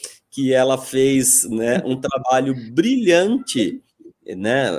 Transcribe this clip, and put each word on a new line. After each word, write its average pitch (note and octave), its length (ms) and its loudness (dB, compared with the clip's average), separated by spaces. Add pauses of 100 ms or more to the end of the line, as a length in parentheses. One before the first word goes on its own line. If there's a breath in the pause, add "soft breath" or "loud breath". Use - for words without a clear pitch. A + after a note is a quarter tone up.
(300 loud breath)
que C3 240 -2
ela C3 240 2
fez, C3+ 720 2
né, A#2 360 0
um C3 140 -4
trabalho C3 560 0 (160)
brilhante, G3 1120 0 (440)
né? A2+ 540 -2